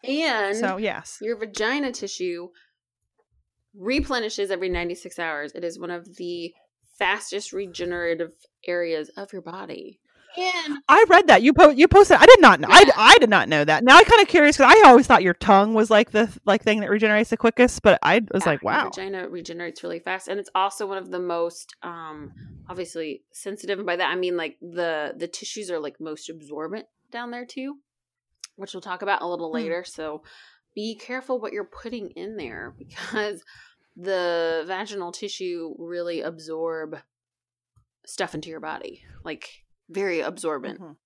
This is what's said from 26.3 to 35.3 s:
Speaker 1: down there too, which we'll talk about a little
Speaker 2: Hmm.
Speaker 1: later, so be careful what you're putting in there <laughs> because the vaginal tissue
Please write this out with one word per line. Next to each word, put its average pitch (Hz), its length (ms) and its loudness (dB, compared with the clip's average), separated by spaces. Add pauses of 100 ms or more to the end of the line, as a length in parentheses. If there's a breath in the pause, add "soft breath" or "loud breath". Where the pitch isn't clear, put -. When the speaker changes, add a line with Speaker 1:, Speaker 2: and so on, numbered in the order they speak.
Speaker 1:
down 240 200 -14
there 240 140 -14
too, 269 320 -14 (800)
which 196 180 -16
we'll 180 60 -14
talk 185 200 -12
about 202 220 -4
a 170 40 -8
little 165 220 -8
Speaker 2:
Hmm. 160 60 -10
Speaker 1:
later, 180 280 -8
so 151 380 -14 (540 soft breath)
be 214 200 -10
careful 254 440 -10
what - 140 -12
you're 202 120 -10
putting 226 460 -16
in 202 260 -16
there 117 380 -14
<laughs> - 20 -20
because 208 640 -8 (520 soft breath)
the 170 720 -4
vaginal 190 440 -10
tissue 175 680 -12